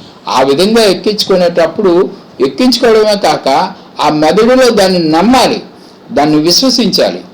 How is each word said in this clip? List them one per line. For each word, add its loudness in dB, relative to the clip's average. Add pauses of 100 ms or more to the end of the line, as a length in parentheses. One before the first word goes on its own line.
(280)
ఆ -2
విధంగా 2
ఎక్కించుకునేటప్పుడు 0 (300)
ఎక్కించుకోవడమే 0
కాక -2 (280)
ఆ 0
మెదడులో 2
దాన్ని 0
నమ్మాలి, 2 (500)
దాన్ని 0
విశ్వసించాలి. 0 (140)